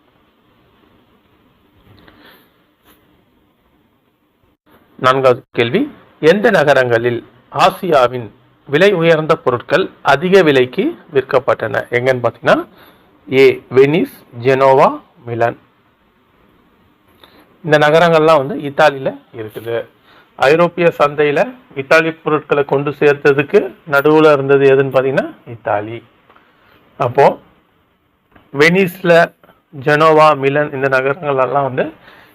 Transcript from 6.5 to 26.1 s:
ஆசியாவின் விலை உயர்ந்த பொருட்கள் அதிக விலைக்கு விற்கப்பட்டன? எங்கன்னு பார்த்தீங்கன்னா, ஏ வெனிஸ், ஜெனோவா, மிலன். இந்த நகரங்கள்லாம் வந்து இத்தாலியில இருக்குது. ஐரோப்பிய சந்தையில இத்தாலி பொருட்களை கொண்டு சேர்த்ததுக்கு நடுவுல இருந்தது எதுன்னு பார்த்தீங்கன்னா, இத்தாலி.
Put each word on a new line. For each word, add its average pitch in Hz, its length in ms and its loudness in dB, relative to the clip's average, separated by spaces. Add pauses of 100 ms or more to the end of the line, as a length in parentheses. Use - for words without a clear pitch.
ஆசியாவின் 139 840 -2 (340)
விலை 170 280 0
உயர்ந்த 165 420 0
பொருட்கள் 143 540 -4 (120)
அதிக 175 400 2
விலைக்கு 156 560 -2 (160)
விற்கப்பட்டன? 117 760 -4
எங்கன்னு 123 340 -2
பார்த்தீங்கன்னா, 139 440 -2 (640)
ஏ 131 320 2 (120)
வெனிஸ், 147 420 0 (240)
ஜெனோவா, 135 600 2 (240)
மிலன். 120 320 -6 (2000)
இந்த 151 140 2
நகரங்கள்லாம் 160 640 2
வந்து 143 120 -10
இத்தாலியில 147 640 -4 (180)
இருக்குது. 113 480 -10 (500)
ஐரோப்பிய 165 640 0
சந்தையில 151 540 -2 (220)
இத்தாலி 160 360 0
பொருட்களை 151 540 -4
கொண்டு 143 260 -4
சேர்த்ததுக்கு 147 840 0 (160)
நடுவுல 151 400 4
இருந்தது 139 340 2 (100)
எதுன்னு 135 200 0
பார்த்தீங்கன்னா, 135 380 -2 (140)
இத்தாலி. 113 560 -8 (920)